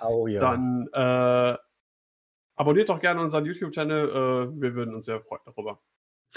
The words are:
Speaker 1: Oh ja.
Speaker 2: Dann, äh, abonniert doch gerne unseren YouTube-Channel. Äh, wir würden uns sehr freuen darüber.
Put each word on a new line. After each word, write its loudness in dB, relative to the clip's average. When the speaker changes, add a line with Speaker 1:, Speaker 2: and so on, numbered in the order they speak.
Speaker 1:
Oh 0
ja. 0
Speaker 2:
Dann, 0
äh, 2
abonniert 4
doch 0
gerne 2
unseren 0
YouTube-Channel. -2
Äh, -2
wir -2
würden -6
uns -10
sehr -6
freuen -14
darüber. -10